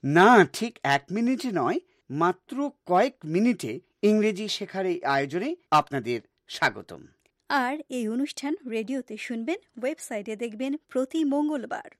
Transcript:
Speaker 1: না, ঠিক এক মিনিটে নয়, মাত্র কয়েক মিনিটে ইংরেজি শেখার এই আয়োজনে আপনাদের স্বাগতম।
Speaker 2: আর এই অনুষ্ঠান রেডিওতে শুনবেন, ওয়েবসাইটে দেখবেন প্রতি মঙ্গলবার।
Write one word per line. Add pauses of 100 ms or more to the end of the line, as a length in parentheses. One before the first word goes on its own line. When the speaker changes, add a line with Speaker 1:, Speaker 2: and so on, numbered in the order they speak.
Speaker 1:
না,
ঠিক
এক
মিনিটে
নয়, (320)
মাত্র (160)
কয়েক (100)
মিনিটে (220)
ইংরেজি
শেখার
এই
আয়োজনে (140)
আপনাদের (280)
স্বাগতম। (420)
Speaker 2:
আর (100)
এই
অনুষ্ঠান (160)
রেডিওতে
শুনবেন,
ওয়েবসাইটে
দেখবেন (120)
প্রতি
মঙ্গলবার।